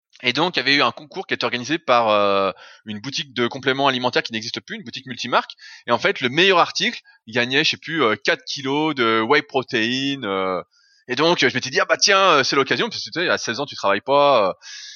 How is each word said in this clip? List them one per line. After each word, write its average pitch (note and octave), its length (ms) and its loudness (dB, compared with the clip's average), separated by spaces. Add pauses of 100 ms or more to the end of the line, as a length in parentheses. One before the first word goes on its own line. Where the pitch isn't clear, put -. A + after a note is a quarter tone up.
(220)
Et B2 120 -2
donc, D#3+ 220 0
il - 40 0
y - 20 -4
avait C3+ 140 2
eu D3 60 2
un A#2+ 100 2
concours - 340 -14
qui - 80 -4
était B2 120 -4
organisé B2 340 -4
par, A#2+ 300 2
euh, G2 420 2 (340)
une G#2+ 140 -10
boutique C3+ 340 -10
de A#2+ 140 -2
compléments C3+ 400 -2
alimentaires B2+ 360 0
qui A#2 100 -10
n'existe A2+ 260 -8
plus, - 160 -14
une G#3+ 80 -14
boutique B2+ 220 -14
multimarque. C3 460 -4 (360)
Et A#2 40 0
en A#2 60 2
fait, - 240 -2
le B2+ 80 0
meilleur F3 300 4
article F#3+ 400 0 (280)
gagnait, B2 360 0
je - 80 2
sais - 60 -6
plus, D#3 260 -2
euh, G#2+ 120 4
quatre E3 300 -2
kilos C#3+ 500 -4
de A2+ 260 2
whey C#3 200 4
protein, C3+ 840 -2
euh. F#2+ 380 -2 (460)
Et B2 80 -4
donc, E3 240 2
je B2 140 4
m'étais B2+ 160 -4
dit, D#3 100 -2
ah F#3+ 60 2
bah D#3+ 120 0
tiens, G3+ 220 4
euh, E3+ 240 4
c'est D3+ 120 0
l'occasion, C#3 340 0
parce - 140 -10
que A2+ 60 -12
tu D3 100 -6
sais, F3 100 0
à G2+ 80 2
seize A#2 220 -6
ans, D3 60 -4
tu A#2 100 -14
travailles G2+ 260 0
pas, C3+ 480 4
euh. - 40 -4 (420)